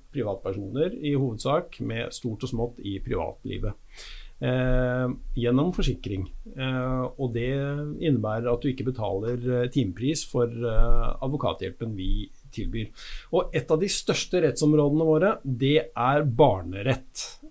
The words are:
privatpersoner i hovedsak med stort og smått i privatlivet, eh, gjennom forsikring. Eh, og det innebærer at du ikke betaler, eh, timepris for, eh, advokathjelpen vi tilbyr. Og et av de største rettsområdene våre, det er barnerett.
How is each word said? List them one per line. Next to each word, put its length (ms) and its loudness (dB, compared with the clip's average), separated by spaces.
privatpersoner 800 -4
i 160 -4
hovedsak 720 -2
med 340 -4
stort 320 -6
og 60 -6
smått 260 -4
i 240 -6
privatlivet, 720 -4
eh, 720 2
gjennom 400 2
forsikring. 480 0
Eh, 480 -2
og 140 -2
det 180 -2
innebærer 540 0
at 80 -2
du 100 0
ikke 220 -4
betaler, 500 -2
eh, 240 0
timepris 560 -2
for, 240 0
eh, 760 6
advokathjelpen 760 -4
vi 340 0
tilbyr. 420 -6
Og 200 0
et 160 -2
av 80 4
de 100 0
største 540 -2
rettsområdene 640 4
våre, 380 4
det 540 2
er 260 2
barnerett. 1160 2